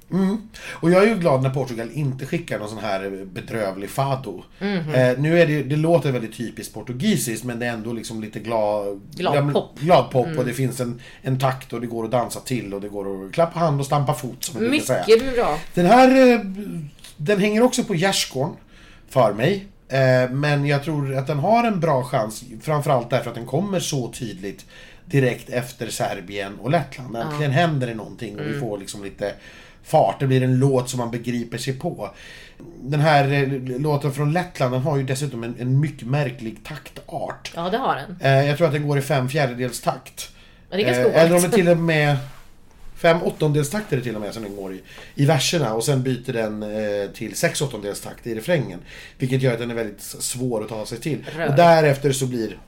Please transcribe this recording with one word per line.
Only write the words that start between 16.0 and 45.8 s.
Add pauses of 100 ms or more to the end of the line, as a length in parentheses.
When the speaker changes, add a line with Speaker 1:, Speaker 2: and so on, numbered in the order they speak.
Speaker 1:
eh, (800)
den
hänger
också
på
gärdsgården (540)
för
mig. (220)
Eh,
men
jag
tror
att
den
har
en
bra
chans, (180)
framförallt
därför
att
den
kommer
så
tydligt (400)
direkt
efter
Serbien
och
Lettland.
Speaker 2:
Ja.
Speaker 1:
Äntligen
händer
det
någonting
och
vi
Speaker 2:
Mm.
Speaker 1:
får
liksom
lite (500)
fart.
Det
blir
en
låt
som
man
begriper
sig
på. (720)
Den
här,
eh,
låten
från
Lettland,
den
har
ju
dessutom
en,
en
mycket
märklig
taktart.
Speaker 2:
Ja,
det
har
den.
Speaker 1:
Eh,
jag
tror
att
den
går
i
fem
fjärdedels
takt. (400)
Speaker 2:
Ja,
det
är
ganska
Speaker 1:
Eh,
eller
om
Speaker 2:
ovanligt.
Speaker 1:
det
till
och
med (800)
fem
åttondels
takt
är
det
till
och
med
som
den
går
i, (340)
i
verserna.
Och